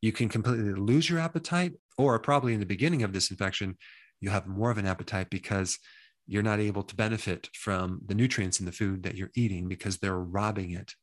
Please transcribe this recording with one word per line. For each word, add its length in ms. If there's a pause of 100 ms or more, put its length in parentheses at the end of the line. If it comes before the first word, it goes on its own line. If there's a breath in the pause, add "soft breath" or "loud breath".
You 100
can 180
completely 440
lose 360
your 100
appetite, 540 (240)
or 220
probably 340
in 60
the 60
beginning 380
of 100
this 180
infection, 460 (420 loud breath)
you'll 140
have 140
more 240
of 60
an 80
appetite 440
because 480 (500 loud breath)
you're 160
not 160
able 240
to 120
benefit 580
from 520
the 100
nutrients 440
in 60
the 60
food 320
that 120
you're 200
eating 320
because 300
they're 220
robbing 520
it. 320